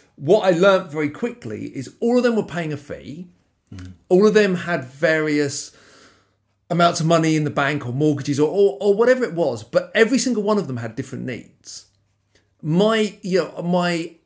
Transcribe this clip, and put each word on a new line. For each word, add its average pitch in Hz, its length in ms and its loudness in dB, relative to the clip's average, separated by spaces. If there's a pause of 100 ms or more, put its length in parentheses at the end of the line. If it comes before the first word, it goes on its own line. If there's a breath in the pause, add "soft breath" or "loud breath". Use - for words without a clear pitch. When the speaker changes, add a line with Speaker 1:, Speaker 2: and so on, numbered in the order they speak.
(160)
Speaker 1:
what 175 260 2
I 185 140 4
learned 180 360 4
very 151 180 -2
quickly 117 680 -8
is 131 260 -12
all 233 160 2
of 240 60 2
them 233 120 2
were 208 80 0
paying 160 280 -6
a 139 60 -6
fee. 170 520 -14 (440)
Speaker 2:
Mm. 92 200 -16 (160)
Speaker 1:
All 190 180 6
of 196 80 2
them 202 180 4
had 170 320 -4
various 151 840 -2 (1000 soft breath)
amounts 170 300 2
of 160 80 0
money 160 280 4
in 151 100 0
the 139 40 -2
bank 139 380 -2
or 120 60 -6
mortgages 143 460 0
or, 151 80 2
or, 196 320 2
or 202 140 2
whatever 240 300 4
it 175 100 -4
was, 143 300 -2
but - 320 -2
every 226 240 4
single 214 240 -2
one 208 160 0
of 160 80 -4
them 127 100 -8
had 117 180 -10
different 123 300 -10
needs. - 640 -14 (720)
My, 202 600 0
you 185 180 0
know, 156 240 -6
my, 175 520 -2 (100)